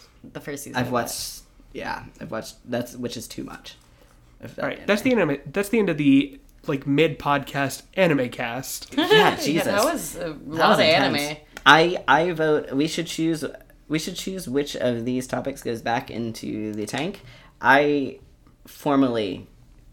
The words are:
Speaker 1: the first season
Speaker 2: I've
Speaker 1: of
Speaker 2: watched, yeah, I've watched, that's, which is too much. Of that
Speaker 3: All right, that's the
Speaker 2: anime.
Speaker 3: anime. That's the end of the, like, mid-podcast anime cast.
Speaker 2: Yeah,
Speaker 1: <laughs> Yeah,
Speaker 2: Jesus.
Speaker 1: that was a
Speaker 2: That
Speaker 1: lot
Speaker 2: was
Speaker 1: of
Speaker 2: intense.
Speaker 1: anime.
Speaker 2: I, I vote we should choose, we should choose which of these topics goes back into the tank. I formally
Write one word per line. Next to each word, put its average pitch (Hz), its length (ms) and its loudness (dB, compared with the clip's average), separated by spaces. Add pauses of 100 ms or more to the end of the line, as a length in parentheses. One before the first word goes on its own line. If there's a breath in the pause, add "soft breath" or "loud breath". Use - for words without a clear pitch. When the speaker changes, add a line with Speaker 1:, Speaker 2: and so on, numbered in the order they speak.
(320)
Speaker 1:
the 151 80 -14
first 143 240 -12
season 123 160 -6
Speaker 2:
I've 123 80 -2
Speaker 1:
of 123 60 -6
Speaker 2:
watched, - 480 -6 (320)
yeah, - 300 -10 (180)
I've - 100 -12
watched, 110 240 -10 (140)
that's, 120 260 -6
which 120 220 -8
is 110 100 -12
too - 160 -12
much. - 320 -16 (680 soft breath)
Of 117 140 -16
that - 80 -8
Speaker 3:
All 143 60 -2
right, - 180 -10
that's 214 140 2
the 262 100 2
Speaker 2:
anime. 185 200 4
Speaker 3:
anime. 139 100 -4 (100)
That's 196 180 -2
the 233 100 2
end 196 100 2
of 160 80 -2
the, 139 420 4 (280)
like, 135 200 -4
mid-podcast 143 920 0 (140)
anime 143 340 2
cast. - 680 -8
Speaker 2:
Yeah, 330 100 2
Speaker 1:
<laughs> 359 40 4
Yeah, 415 240 6
Speaker 2:
Jesus. 147 300 0
Speaker 1:
that 202 180 2
was 311 320 -2
a - 40 -12
Speaker 2:
That 165 280 -10
Speaker 1:
lot 165 220 2
Speaker 2:
was 208 100 4
Speaker 1:
of 190 60 6
Speaker 2:
intense. 156 360 4
Speaker 1:
anime. 147 160 -4 (280 loud breath)
Speaker 2:
I, 160 320 8 (100)
I 160 240 4
vote 156 420 0
we 143 140 2
should 160 200 -4
choose, 160 360 -2 (440)
we 156 120 -2
should 180 180 -8
choose 190 320 -8
which 143 260 -2
of 117 300 -2
these 127 220 -4
topics 131 360 -6
goes 117 180 -6
back 120 300 -2
into 110 600 -6
the 107 120 -6
tank. 147 360 -8 (400 loud breath)
I 143 560 4 (500)
formally 117 800 0 (460)